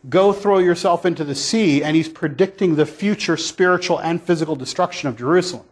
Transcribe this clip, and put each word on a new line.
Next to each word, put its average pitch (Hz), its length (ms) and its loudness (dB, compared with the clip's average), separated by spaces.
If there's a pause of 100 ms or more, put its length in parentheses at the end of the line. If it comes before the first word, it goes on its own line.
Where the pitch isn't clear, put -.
"Go 190 220 4
throw 196 280 0
yourself 175 440 2
into 165 200 0
the 143 100 -4
sea," 156 480 2
and 151 140 0
he's 160 120 2
predicting 170 680 -2
the 147 100 2
future 196 500 -4
spiritual 180 640 0
and 170 240 -4
physical 156 340 -2
destruction 143 540 -4
of 117 80 -6
Jerusalem. 143 540 0